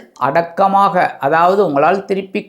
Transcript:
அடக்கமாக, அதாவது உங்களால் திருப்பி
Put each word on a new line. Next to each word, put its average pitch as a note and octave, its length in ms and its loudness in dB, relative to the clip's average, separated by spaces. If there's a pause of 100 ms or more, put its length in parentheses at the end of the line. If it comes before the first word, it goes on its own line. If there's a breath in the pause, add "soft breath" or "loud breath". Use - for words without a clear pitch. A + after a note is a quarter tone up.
(300)
அடக்கமாக, F#3+ 760 0 (220)
அதாவது F3 400 2
உங்களால் D#3 420 0
திருப்பி G3 400 -6